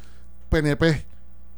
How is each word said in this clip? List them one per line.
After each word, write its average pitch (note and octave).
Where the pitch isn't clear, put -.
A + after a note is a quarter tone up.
P E3
N D3+
P D#3+